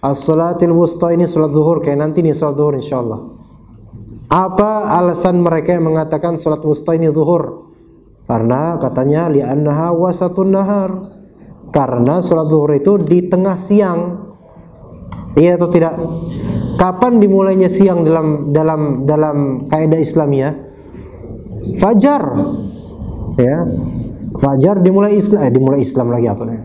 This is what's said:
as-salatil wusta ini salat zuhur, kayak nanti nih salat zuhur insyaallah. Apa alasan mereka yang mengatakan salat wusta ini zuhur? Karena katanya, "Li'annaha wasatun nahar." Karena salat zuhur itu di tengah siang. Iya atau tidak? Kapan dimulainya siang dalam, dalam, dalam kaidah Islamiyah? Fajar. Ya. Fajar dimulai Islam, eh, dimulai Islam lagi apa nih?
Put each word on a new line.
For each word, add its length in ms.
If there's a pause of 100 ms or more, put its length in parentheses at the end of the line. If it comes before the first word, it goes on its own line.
as-salatil 720
wusta 360
ini 160
salat 280
zuhur, 280
kayak 160
nanti 240
nih 120
salat 240
zuhur 200
insyaallah. 420 (1080)
Apa 640
alasan 480
mereka 320
yang 160
mengatakan 480
salat 240
wusta 320
ini 160
zuhur? 640 (560)
Karena 480
katanya, 480
"Li'annaha 640
wasatun 640
nahar." 360 (840)
Karena 480
salat 280
zuhur 240
itu 280
di 240
tengah 320
siang. 720 (1080)
Iya 200
atau 120
tidak? 240 (840)
Kapan 440
dimulainya 480
siang 320
dalam, 480
dalam, 560
dalam 300 (340)
kaidah 300
Islamiyah? 540 (1200)
Fajar. 440 (1160)
Ya. 200 (840)
Fajar 400
dimulai 380
Islam, 240
eh, 100
dimulai 300
Islam 320
lagi 160
apa 180
nih? 160